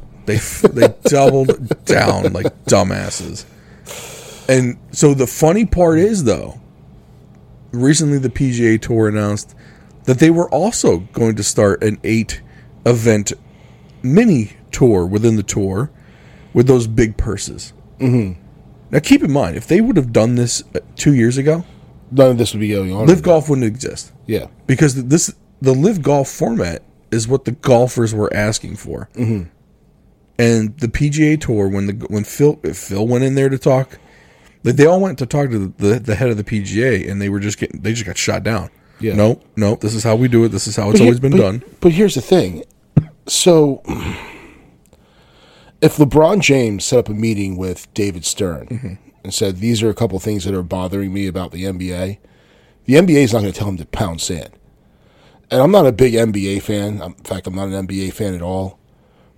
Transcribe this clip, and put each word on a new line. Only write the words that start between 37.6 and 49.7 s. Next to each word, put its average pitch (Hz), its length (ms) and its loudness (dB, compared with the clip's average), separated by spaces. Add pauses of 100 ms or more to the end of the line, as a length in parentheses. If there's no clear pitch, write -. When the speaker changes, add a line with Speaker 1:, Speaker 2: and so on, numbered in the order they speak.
Speaker 1:
they 110 120 -4
just 117 120 -6
got 87 120 -10
shot 95 260 -4
down. 104 260 -4 (300)
Speaker 2:
Yeah. 110 140 -4
Speaker 1:
"Nope, 107 300 2 (120)
nope, 107 260 0
this 104 140 -2
is 107 80 -4
how 113 140 2
we 127 100 2
do 117 160 4
it. 117 60 2
This 98 180 -6
is 110 80 -6
how 104 140 -2
it's 110 40 0
Speaker 2:
But 113 60 6
here, 120 80 8
Speaker 1:
always 120 140 4
been 135 100 2
Speaker 2:
but, - 60 4
Speaker 1:
done." 107 260 2 (160)
Speaker 2:
but 175 140 4
here's 196 220 2
the 135 60 -4
thing. 95 420 0 (640)
So, 151 540 2 (2000)
if 156 160 4
LeBron 156 440 4
James 117 420 0
set - 160 2
up - 100 -2
a 107 40 -4
meeting 101 440 -2
with 92 360 -8
David 95 320 -4
Stern 85 420 -6
Speaker 1:
Mm-hmm. 110 260 -10 (300)
Speaker 2:
and 101 100 -12
said, 98 240 -4
"These 110 240 -2